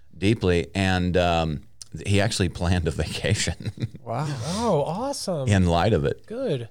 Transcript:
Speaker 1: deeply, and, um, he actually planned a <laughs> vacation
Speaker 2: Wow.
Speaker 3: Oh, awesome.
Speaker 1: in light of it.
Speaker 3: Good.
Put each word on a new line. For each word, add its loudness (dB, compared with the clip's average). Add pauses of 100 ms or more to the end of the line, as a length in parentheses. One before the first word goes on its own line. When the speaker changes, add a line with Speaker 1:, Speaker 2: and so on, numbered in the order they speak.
(180)
Speaker 1:
deeply, 2
and, 2
um, 2 (460)
he 4
actually 2
planned 0
a 0
<laughs> -4
vacation -4 (320)
Speaker 2:
Wow. -4 (320)
Speaker 3:
Oh, 0
awesome. -4
Speaker 1:
in 4
light 4
of 2
it. -2
Speaker 3:
Good. -4